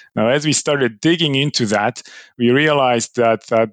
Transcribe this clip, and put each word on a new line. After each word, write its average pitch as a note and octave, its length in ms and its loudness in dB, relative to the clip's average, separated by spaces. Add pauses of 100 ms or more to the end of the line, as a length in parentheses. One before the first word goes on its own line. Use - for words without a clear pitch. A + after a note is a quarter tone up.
(160)
Now, A2 120 0
as D3 180 0
we D3 80 0
started C3 480 -2
digging D#3+ 320 0
into C#3 320 -2
that, G#2 360 -2 (360)
we A#2+ 140 2
realized C3+ 640 0
that, A2+ 360 0
uh, A2+ 200 2